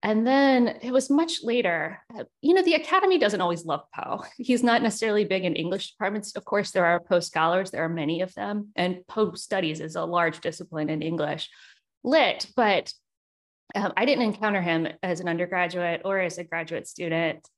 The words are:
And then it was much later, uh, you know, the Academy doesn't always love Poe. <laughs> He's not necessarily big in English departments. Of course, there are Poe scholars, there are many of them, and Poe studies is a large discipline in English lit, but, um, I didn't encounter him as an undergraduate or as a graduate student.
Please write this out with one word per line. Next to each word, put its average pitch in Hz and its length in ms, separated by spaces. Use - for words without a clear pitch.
And 220 220
then 262 560
it 240 80
was 262 200
much 330 340
later, 185 580
uh, - 60
you 311 140
know, 381 100
the 330 100
Academy 370 460
doesn't 208 200
always 170 240
love 151 180
Poe. - 360
<laughs> - 60
He's 247 280
not 233 180
necessarily 214 420
big 190 200
in 175 100
English 180 380
departments. 208 420
Of - 100
course, 202 280
there 185 120
are 170 140
Poe 175 220
scholars, 170 500
there 151 140
are 165 40
many 160 320
of 185 140
them, 208 400
and 180 320
Poe 202 280
studies 165 440
is 160 160
a 170 100
large 170 360
discipline 156 500
in 156 120
English 156 460
lit, 254 540
but, 208 360
um, 202 200
I 202 80
didn't 254 200
encounter 208 360
him 165 280
as 175 160
an 175 80
undergraduate 175 760
or 196 140
as 175 180
a 175 60
graduate 165 460
student. 165 680